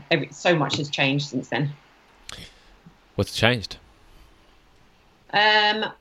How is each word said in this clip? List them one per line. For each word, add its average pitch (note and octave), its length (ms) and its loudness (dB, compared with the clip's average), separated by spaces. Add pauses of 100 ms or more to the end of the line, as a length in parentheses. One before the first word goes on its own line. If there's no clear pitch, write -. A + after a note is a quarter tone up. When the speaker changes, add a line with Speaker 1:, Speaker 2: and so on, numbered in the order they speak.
(120)
Speaker 1:
every, C#3 200 0
so F3+ 240 2
much - 220 0
has D3 120 -4
changed C#3+ 380 0
since - 220 -8
then. C#3+ 220 -2 (1400)
Speaker 2:
What's - 200 -2
changed? A#2 420 0 (1600)
Speaker 1:
Um, G#3+ 680 4